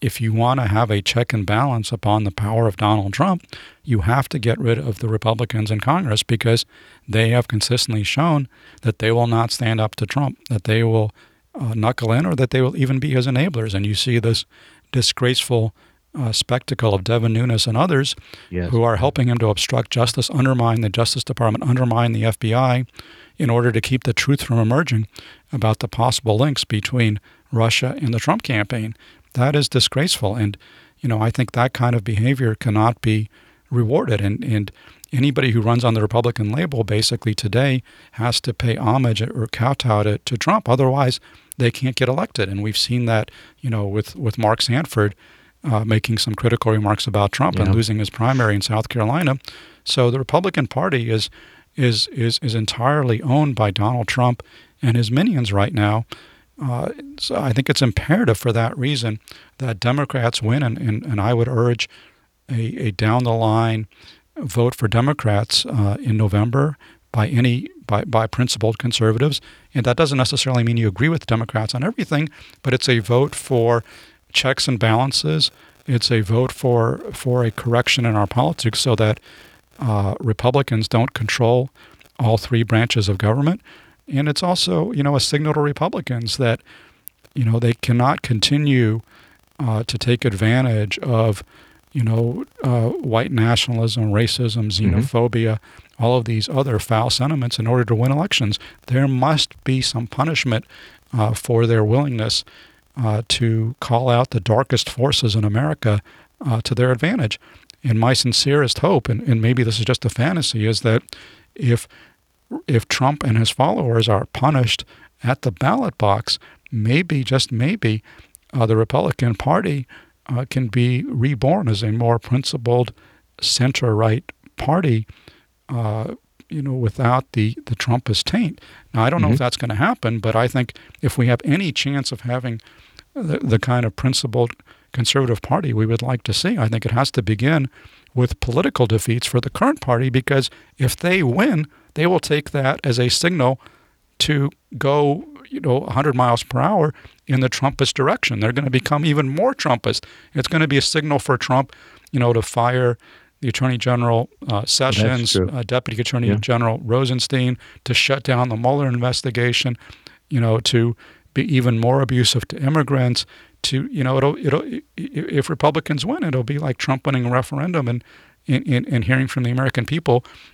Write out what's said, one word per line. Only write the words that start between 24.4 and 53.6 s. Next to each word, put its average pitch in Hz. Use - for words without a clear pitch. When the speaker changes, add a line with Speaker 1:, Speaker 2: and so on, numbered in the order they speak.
Speaker 1:
from 120
emerging 117
about 110
the 113
possible 113
links 135
between 110
Russia 117
and 123
the 113
Trump 180
campaign. 110
That 135
is 147
disgraceful. 123
And, 104
you 135
know, 110
I 117
think -
that 123
kind 123
of 113
behavior 117
cannot 110
be 107
rewarded. 120
And, 101
and 104
anybody 131
who 117
runs 117
on 113
the 110
Republican 113
label 139
basically 107
today 127
has 117
to 120
pay 117
homage 113
or 113
kowtow 113
to, 104
to -
Trump. 196
Otherwise, 131
they 120
can't 127
get 123
elected. 131
And 98
we've 107
seen 120
that, 110
you 131
know, 104
with, 101
with 120
Mark 110
Sanford, 117
uh, 110
making 110
some 110
critical 113
remarks 107
about 104
Trump 160
and 98
Speaker 2:
Yeah. 98
Speaker 1:
losing 107
his 104
primary 120
in 98
South 110
Carolina. 131
So 120
the 127
Republican 160
Party 131
is, 110
is, 120
is, 117
is 113
entirely 120
owned 143
by 107